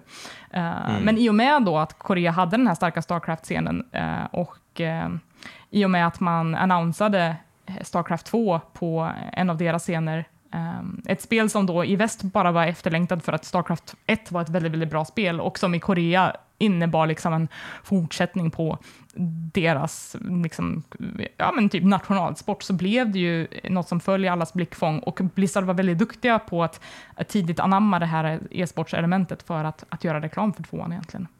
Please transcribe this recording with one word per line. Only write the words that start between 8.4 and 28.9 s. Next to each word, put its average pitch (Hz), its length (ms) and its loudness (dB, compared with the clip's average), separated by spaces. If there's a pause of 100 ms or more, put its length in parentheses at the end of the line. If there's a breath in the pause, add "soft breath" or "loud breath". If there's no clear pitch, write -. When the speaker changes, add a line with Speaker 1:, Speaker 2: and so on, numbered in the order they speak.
Speaker 1:
på 165 380 -2 (220)
en 180 180 0
av 165 60 0
deras 165 260 0
scener, 160 420 -2 (280)
ehm, 170 540 -6
ett 190 160 -2
spel 220 280 2
som 202 160 2
då 175 180 2
i 190 120 2
väst 214 260 0
bara 185 300 2
var 165 140 4
efterlängtad 170 560 0
för - 100 -4
att 156 120 -4
Starcraft - 500 -2 (120)
ett - 260 -2
var 175 100 0
ett 160 60 -4
väldigt, 165 240 0
väldigt 160 180 -2
bra 156 140 0
spel 170 360 -2
och - 180 -4
som 175 160 0
i 165 60 0
Korea 180 560 2 (220)
innebar 170 480 4
liksom 160 260 0
en 160 160 0 (360 loud breath)
fortsättning 175 680 0
på 160 280 -2 (760 loud breath)
deras, 160 640 0 (280)
liksom, 170 380 -4 (540)
ja, - 160 0
men 220 160 4
typ 175 160 0
nationalsport, 190 800 0
så - 100 -4
blev 202 400 0
det 190 60 0
ju 170 300 0 (160)
något 180 240 -2
som 175 120 0
följer 190 320 2
allas 170 200 -2
blickfång, 165 460 -2
och - 220 -6 (140)
Blizzard 190 300 2
var 185 100 0
väldigt 175 240 2
duktiga 233 400 2
på 170 260 -2
att, - 160 -4 (360 loud breath)
att - 120 -6
tidigt 170 320 0
anamma 196 380 4
det 170 80 0
här 160 340 0 (100)
e-sportselementet 170 920 -2